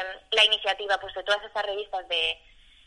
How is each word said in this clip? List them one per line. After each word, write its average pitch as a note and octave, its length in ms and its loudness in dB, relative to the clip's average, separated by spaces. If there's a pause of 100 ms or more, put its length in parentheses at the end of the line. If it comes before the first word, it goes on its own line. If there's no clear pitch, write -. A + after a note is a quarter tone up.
(320)
la G#3+ 140 8
iniciativa, G3+ 540 0
pues, G3 160 -12
de F#3 80 -6
todas G#3 200 0
estas G#3+ 220 -4
revistas G3 420 -6
de, E3 320 0 (480)